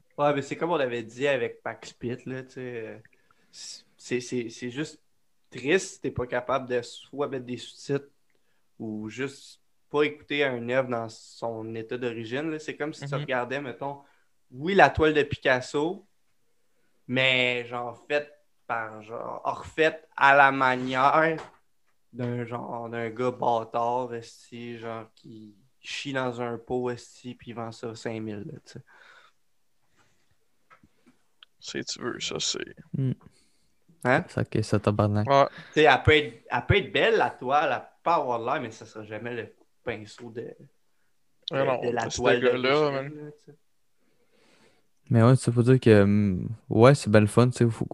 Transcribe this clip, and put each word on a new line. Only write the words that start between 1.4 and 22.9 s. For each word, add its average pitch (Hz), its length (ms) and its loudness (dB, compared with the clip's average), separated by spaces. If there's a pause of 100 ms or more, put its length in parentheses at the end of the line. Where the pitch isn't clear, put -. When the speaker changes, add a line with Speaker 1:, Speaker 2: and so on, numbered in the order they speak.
Speaker 1:
Pax - 300 -12
Pit, 127 320 -10
là, 131 180 -10
tu 131 120 -20
sais, 131 40 -12 (260)
euh, 107 120 -14 (1000)
c'est, - 220 -4
c'est, 123 300 -6
c'est 123 200 -12
juste 143 300 -8 (500)
triste 143 460 -2
si - 60 -20
t'es 131 100 -6
pas 123 160 -6
capable 127 400 -4
de 123 140 -2
soit - 480 -10
mettre 127 160 -10
des 123 120 -8
sous-titres - 520 -8 (680)
ou 107 320 -8
juste 131 520 -10 (280)
pas 147 140 2
écouter 147 400 -2
un 120 260 -2
œuvre 127 200 0
dans 117 180 -4
son 113 680 -10
état 113 220 -8
d'origine, 120 540 -6
là. 156 80 -8
C'est 147 160 -10
comme 151 180 -6
si - 140 -14
tu 143 80 -6
Speaker 2:
Mhm. 143 60 -4
Speaker 1:
regardais, 131 400 -4
mettons, 139 380 -10 (520)
oui, 156 240 -4
la 151 140 10
toile 156 240 2
de 147 100 4
Picasso, 147 800 -2 (1040)
mais 127 600 0
genre 120 400 -8
faite 147 220 -2 (380)
par, 110 340 -6
genre, 117 440 -10
refaite 156 640 0 (100)
à 139 180 8
la 139 160 8
manière 135 840 2 (760)
d'un 120 320 -6
genre, 117 460 -8
d'un 117 200 -6